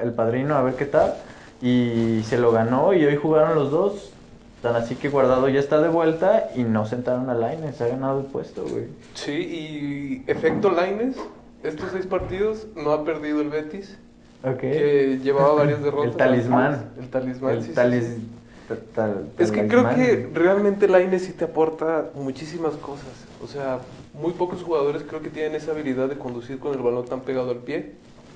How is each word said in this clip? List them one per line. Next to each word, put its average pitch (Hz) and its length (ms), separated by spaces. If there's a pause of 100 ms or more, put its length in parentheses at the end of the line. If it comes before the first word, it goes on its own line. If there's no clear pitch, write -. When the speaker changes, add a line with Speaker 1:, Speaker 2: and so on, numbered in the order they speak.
Speaker 1:
el 117 120
Padrino, 123 420
a 135 80
ver 127 120
qué 143 100
tal. - 280 (480)
Y 117 640
se 123 120
lo 120 140
ganó 127 420
y 156 120
hoy 143 100
jugaron 156 400
los 139 160
dos. 190 380 (520)
Tan 120 160
así 117 180
que 143 140
Guardado 131 400
ya 135 100
está 151 220
de 165 80
vuelta 165 680
y 123 80
no 110 220
sentaron 127 440
a 123 40
Lainez, 135 480
ha 120 60
ganado 135 340
el 127 60
puesto, - 380
güey. 117 200 (280)
Speaker 2:
Sí, - 200
y 147 1000
efecto 160 400
Lainez, 202 460 (460)
estos 156 280
seis 185 140
partidos 196 680
no 147 200
ha 156 100
perdido 151 380
el 147 80
Betis, 156 480 (440)
Speaker 1:
Ok. 131 180
Speaker 2:
que 139 600
llevaba 139 340
varias 147 260
Speaker 1:
<laughs> - 20
Speaker 2:
derrotas. 143 280
Speaker 1:
El - 60
talismán. 127 800
Speaker 2:
El 123 120
talismán, 127 460
Speaker 1:
El 113 80
Speaker 2:
sí, 113 60
sí, 113 60
Speaker 1:
talis-, 123 400
Speaker 2:
sí. - 120 (420)
Speaker 1:
ta-, 107 80 (180)
tal-, 104 300 (120)
Speaker 2:
Es 190 140
que 208 160
creo 240 160
Speaker 1:
talismán. 247 220 (280)
Speaker 2:
que 160 60
realmente 196 480
Lainez 185 380
sí 175 80
te - 100
aporta 160 720
muchísimas 151 600
cosas. 139 360 (320)
O 123 40
sea, 135 320 (340)
muy 160 180
pocos 175 320
jugadores 147 420
creo 156 160
que 156 80
tienen 151 260
esa 151 160
habilidad 135 360
de 139 100
conducir 123 420
con 143 140
el 131 80
balón 120 240
tan 131 140
pegado 127 320
al 120 60
pie. - 380 (400)